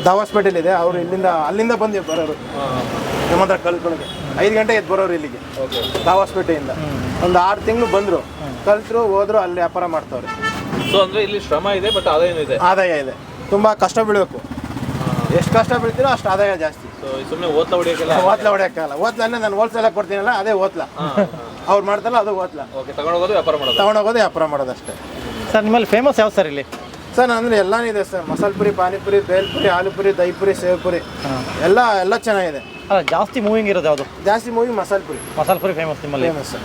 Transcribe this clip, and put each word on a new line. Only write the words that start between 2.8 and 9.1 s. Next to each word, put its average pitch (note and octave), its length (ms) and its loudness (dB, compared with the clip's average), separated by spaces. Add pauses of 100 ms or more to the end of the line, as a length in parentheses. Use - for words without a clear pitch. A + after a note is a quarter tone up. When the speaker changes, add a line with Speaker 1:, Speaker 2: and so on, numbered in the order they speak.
Speaker 1:
ನಮ್ಮ F3 120 4
ಹತ್ರ F#3+ 140 4
ಕಲ್ತ್ಕೊಳಕ್ಕೆ E3 840 -4
ಐದು G#3 140 4
ಗಂಟೆ A3 200 2
ಎದ್ದು F#3 180 0
ಬರೋರು F#3+ 200 0
ಇಲ್ಲಿಗೆ, C#3 520 -6
Speaker 2:
ಓಕೆ. - 400 -4
Speaker 1:
ದಾವಾಸ್ಪೇಟೆಯಿಂದ. E3+ 680 0
Speaker 3:
ಹ್ಮ್. C3+ 540 -4
Speaker 1:
ಒಂದು F3+ 140 4
ಆರು F#3+ 220 2
ತಿಂಗಳು A3+ 260 0
ಬಂದ್ರು, G3 300 2
Speaker 3:
ಹ್ಮ್. C3+ 480 -8
Speaker 1:
ಕಲ್ತ್ರು, G#3+ 420 2
ಹೋದ್ರು, G3+ 320 2